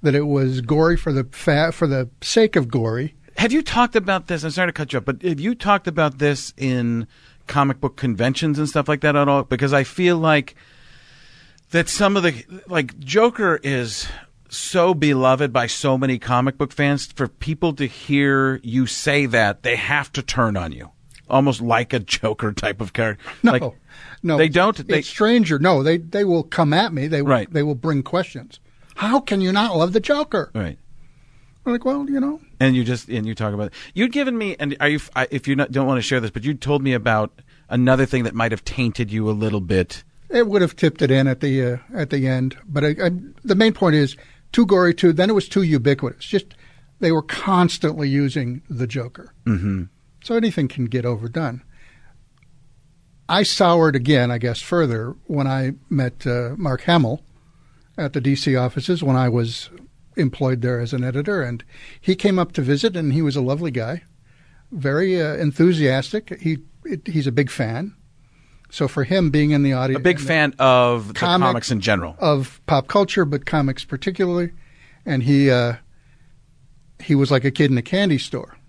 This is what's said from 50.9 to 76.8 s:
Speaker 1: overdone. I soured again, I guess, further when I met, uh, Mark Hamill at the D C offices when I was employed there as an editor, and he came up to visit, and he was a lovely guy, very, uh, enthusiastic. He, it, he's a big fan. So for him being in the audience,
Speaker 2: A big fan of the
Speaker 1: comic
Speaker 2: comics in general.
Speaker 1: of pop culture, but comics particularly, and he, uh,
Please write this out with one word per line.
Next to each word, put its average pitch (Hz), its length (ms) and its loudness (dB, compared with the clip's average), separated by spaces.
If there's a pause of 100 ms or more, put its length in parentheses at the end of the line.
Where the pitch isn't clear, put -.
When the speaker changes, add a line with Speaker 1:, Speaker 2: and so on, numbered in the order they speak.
Speaker 1:
overdone. 120 560 -6 (1700)
I 190 140 2
soured 170 520 4
again, 123 360 2
I 120 60 -2
guess, 117 240 -4
further 127 540 -2 (120)
when 139 200 -2
I 135 260 -2 (160)
met, 131 380 -2
uh, 123 300 -4
Mark 147 240 -4
Hamill 151 420 0 (720)
at 143 160 -4
the 147 80 -2
D 135 140 2
C 135 200 0
offices 127 480 -2
when 135 120 2
I 127 140 2
was 117 400 -4 (460)
employed 131 460 -2
there 123 180 -2
as 117 140 -6
an 127 100 -4
editor, 143 380 -4
and 120 220 -6 (360)
he 185 160 0
came 190 220 2
up 180 160 0
to - 80 -2
visit, 143 340 0
and 156 180 0
he 156 80 2
was 147 140 0
a 143 60 -2
lovely 143 300 -2
guy, 120 320 -6 (680)
very, 170 500 0
uh, 151 140 -2
enthusiastic. 156 1080 0
He, 160 160 -2 (280)
it, 220 220 -8
he's 151 200 -2
a 135 40 -2
big 131 180 0
fan. 127 460 -6 (760)
So - 180 -4
for 139 160 -2
him 175 260 2
being 147 220 2
in 143 120 4
the 139 100 2
audience, 127 260 0
Speaker 2:
A 127 40 -10
big 180 160 4
fan 147 400 0
of 123 500 4
the 110 40 -12
Speaker 1:
comic 175 320 2
Speaker 2:
comics 120 260 0
in 113 80 0
general. 90 400 -2
Speaker 1:
of 143 460 0
pop 139 220 0
culture, 202 380 2
but 143 200 -4
comics 135 400 -2
particularly, 175 640 -2 (540)
and 131 180 -2
he, 139 260 4
uh, 120 260 2 (1200)